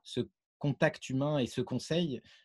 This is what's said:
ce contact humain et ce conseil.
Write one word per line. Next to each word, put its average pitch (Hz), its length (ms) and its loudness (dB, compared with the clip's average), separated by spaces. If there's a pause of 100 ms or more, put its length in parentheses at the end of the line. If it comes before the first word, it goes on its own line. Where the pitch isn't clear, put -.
ce - 180 -4 (360)
contact 151 520 2
humain 143 300 0
et 120 80 2
ce - 120 -4
conseil. 156 600 -2 (240)